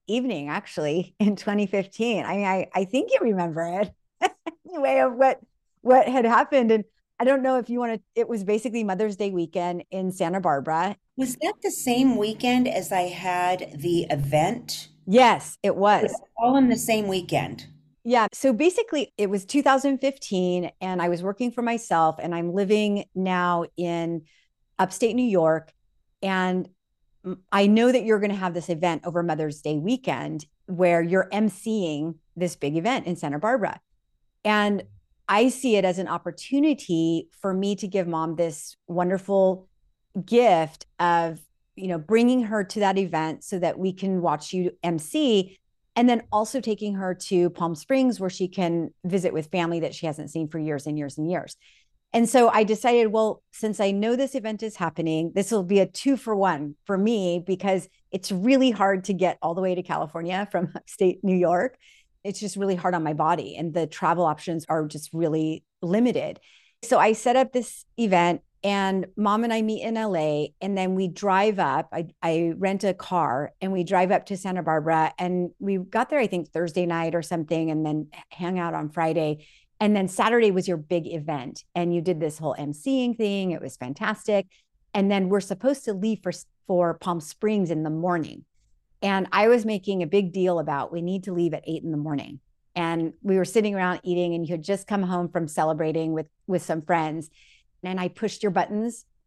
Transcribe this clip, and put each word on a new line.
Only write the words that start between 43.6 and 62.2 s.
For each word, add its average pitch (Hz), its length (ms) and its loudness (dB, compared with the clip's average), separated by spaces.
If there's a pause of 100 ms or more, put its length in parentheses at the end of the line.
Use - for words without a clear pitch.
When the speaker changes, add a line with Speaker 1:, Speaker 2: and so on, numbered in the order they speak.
Speaker 1:
we 190 140 -2
can 185 300 -2
watch 156 320 -2
you 180 180 0 (100)
M 170 160 -2
C, 214 600 0 (380)
and 240 120 4
then 233 240 2
also 214 300 -2
taking 208 340 -4
her 190 180 -4
to 175 360 2
Palm 170 260 -4
Springs 254 460 0
where 185 80 -2
she 185 180 -4
can 170 440 -2 (120)
visit 180 300 0
with 151 180 -6
family 170 300 -2
that 147 120 -4
she - 120 -10
hasn't 151 260 -6
seen 160 160 -4
for 160 100 -8
years 151 300 -4
and 151 100 -4
years 143 200 -8
and 156 120 -4
years. - 280 -6 (540)
And 233 160 2
so 233 220 6
I 220 140 4
decided, 226 440 2
well, 220 440 0
since 214 280 -6
I 196 120 2
know 214 240 0
this 262 180 -2
event 214 300 -6
is 214 120 -10
happening, 160 600 -2
this 202 160 0
will 208 120 0
be 196 160 4
a 185 60 6
two 262 320 0
for 214 180 -4
one 151 400 0 (100)
for 196 120 -2
me 190 480 0
because 190 420 -2 (240)
it's 190 200 -6
really 254 400 4
hard 196 340 2
to 208 80 -2
get 175 280 0
all 170 120 -2
the 185 80 -4
way 185 140 0
to 180 80 -6
California 165 680 -4
from 180 200 -2
<laughs> - 40 -14
upstate - 480 0
New 185 120 2
York. 180 420 2 (460)